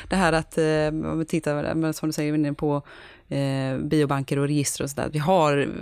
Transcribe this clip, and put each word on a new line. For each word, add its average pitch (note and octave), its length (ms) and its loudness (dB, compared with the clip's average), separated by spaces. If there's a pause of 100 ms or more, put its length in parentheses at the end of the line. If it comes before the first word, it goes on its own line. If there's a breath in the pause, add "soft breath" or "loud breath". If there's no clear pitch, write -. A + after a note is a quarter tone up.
det F#3 80 0
här E3+ 160 4
att, D#3+ 260 0
eh, D#3 300 2 (220)
om D#3 80 -2
vi D#3+ 60 -2
tittar, D3+ 500 -2
men D#3+ 200 0
som D#3 140 -4
du D#3 40 0
säger, D3+ 220 0
inne D3 200 2
på, C#3+ 280 0 (460 loud breath)
eh, C3+ 500 -2
biobanker C#3+ 600 0
och C#3 80 0
register C#3+ 380 -2
och C#3 60 -6
sådär. - 220 -4
Vi D3+ 60 -2
har, D3+ 500 4 (140)